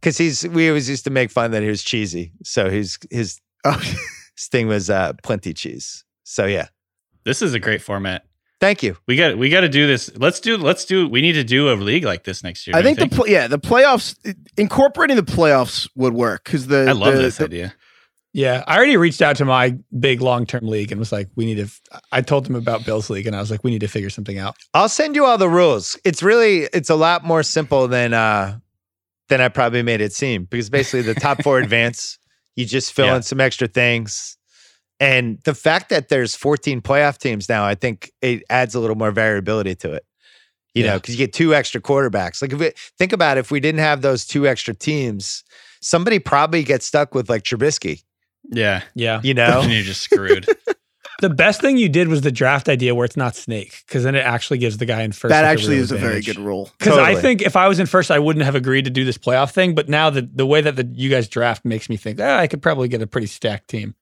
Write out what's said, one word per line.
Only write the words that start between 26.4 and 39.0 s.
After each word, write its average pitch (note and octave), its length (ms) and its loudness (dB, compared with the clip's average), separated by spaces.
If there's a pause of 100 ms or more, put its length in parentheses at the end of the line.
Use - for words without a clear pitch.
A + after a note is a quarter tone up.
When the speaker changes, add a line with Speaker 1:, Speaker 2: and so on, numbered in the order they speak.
Speaker 1:
it's E3+ 180 -2
a D#3+ 40 4
lot E3 300 2
more E3 160 2
simple C#3 460 0
than, A#2+ 260 0
uh, G#2+ 460 0 (680)
than C3 120 4
I B2+ 80 4
probably A#2+ 320 0
made A#2 200 0
it G#2 120 -2
seem A#2 320 -4
because A2 240 -6
basically C3+ 320 0
the A2+ 140 -2
top C#3 260 -2
four C#3 180 2
Speaker 3:
<laughs> B2+ 40 0
Speaker 1:
advance, A#2 560 -2 (360)
you B2 100 -6
just B2 280 -4
fill C3+ 140 2
Speaker 3:
Yeah. B2+ 100 2
Speaker 1:
in A#2+ 60 -4
some C3+ 160 -6
extra B2+ 280 0
things. A#2 720 -2 (600)
And B2+ 440 0
the D3+ 120 -2
fact D#3+ 340 0
that D3 200 -2
there's B2+ 260 0
fourteen C#3 460 -2
playoff C#3+ 360 0
teams G#2+ 320 -6
now, G#2+ 160 0
I G2+ 100 0
think A#2 360 -6 (100)
it B2 300 -2
adds B2 240 0
a B2+ 40 -2
little A2 180 -2
more A2 140 0